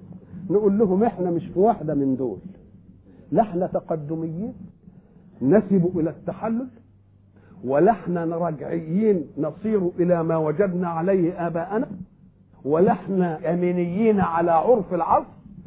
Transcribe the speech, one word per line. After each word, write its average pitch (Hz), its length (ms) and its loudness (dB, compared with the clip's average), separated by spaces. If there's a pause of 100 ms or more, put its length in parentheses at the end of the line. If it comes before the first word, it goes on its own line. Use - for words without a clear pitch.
(500)
نقول 202 280 2
لهم: 196 260 4
"إحنا 180 260 -2
مش 170 160 -4
في - 120 -4
واحدة 180 360 2
من 135 220 0
دول، 117 220 -6 (920)
لا 185 100 4
إحنا 180 240 -2
تقدميين 165 880 -6 (880)
نسب 185 560 4
إلى 160 120 0
التحلل، 226 580 -6 (960)
ولا 151 280 4
إحنا 175 320 -4
رجعيين 165 1000 -2 (120)
نصير 175 600 -2
إلى 170 240 2
ما 165 140 0
وجدنا 175 520 0
عليه 170 580 0
آباءنا، 175 420 -4 (760)
ولا 170 280 4
إحنا 180 600 -2
يمينيين 180 680 2
على 170 300 2
عرف 185 440 2
العصر، 202 420 0 (300)